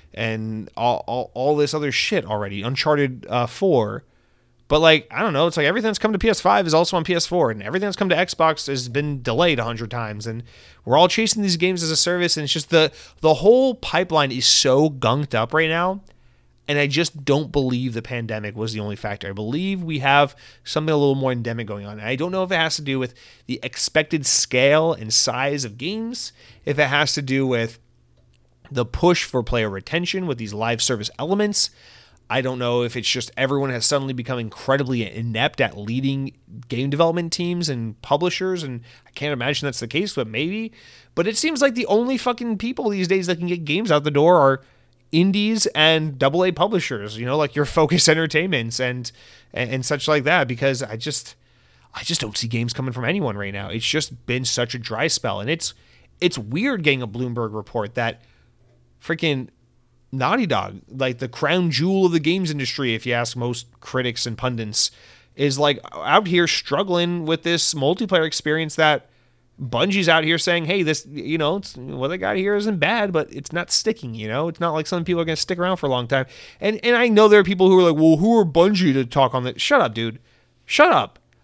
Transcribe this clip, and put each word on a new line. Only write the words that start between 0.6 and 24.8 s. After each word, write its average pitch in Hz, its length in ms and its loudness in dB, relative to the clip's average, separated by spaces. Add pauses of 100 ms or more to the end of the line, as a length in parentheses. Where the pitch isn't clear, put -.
all, 120 320 0
all, 123 280 -6
all 143 220 2
this 147 180 2
other 147 180 -2
shit - 320 -2
already, 101 380 -4
Uncharted, 135 640 0
uh, 120 180 0
four. 117 580 0 (640)
But, 151 100 4
like, 160 320 6
I 113 100 -4
don't 202 120 0
know, 151 160 2
it's 165 80 -4
like 151 100 2
everything 214 220 0
that's 208 100 -2
come 214 140 0
to 202 80 0
P 226 80 2
S 208 120 2
five 202 240 4
is 156 100 2
also 170 220 2
on 165 60 0
P 180 100 -2
S 170 140 0
four, 165 240 2
and 107 100 -6
everything 175 280 -4
that's 185 80 -6
come 196 120 0
to 175 60 2
Xbox 160 540 0
has 131 200 -4
been 143 320 -4
delayed 123 380 2
a 113 60 -2
hundred 113 260 -6
times, 110 380 -8
and 113 160 -8 (400)
we're 123 120 2
all 175 120 8
chasing 220 340 0
these 185 140 0
games 180 260 0
as 160 80 -2
a 156 60 -2
service, 175 400 0
and 151 80 -4
it's 139 80 -4
just - 180 -4
the, 156 220 4 (280)
the 156 140 4
whole 247 400 4
pipeline 160 560 0
is 123 160 -2
so 143 420 4
gunked 135 460 0
up 113 180 0
right 160 160 2
now, 180 340 -2 (640)
and 147 100 0
I 143 80 2
just 147 380 -2
don't 143 260 2
believe 127 440 0
the 113 60 -4
pandemic 110 540 -6
was 110 180 -4
the 107 60 -6
only 104 160 -6
factor. 101 340 -8
I 98 40 -8
believe 160 500 -4
we 160 160 -4
have 139 380 4 (260)
something 156 320 -2
a - 20 4
little 139 200 4
more 131 160 0
endemic 117 340 -6
going 101 180 -8
on. 104 140 -12
And 107 100 -8
I 127 60 -2
don't 156 160 -4
know 190 140 -2
if 185 80 -4
it 180 40 2
has 160 200 0
to 151 60 -10
do 139 180 -4
with 123 120 -6 (340)
the 127 180 -6
expected 151 600 -2
scale 147 680 4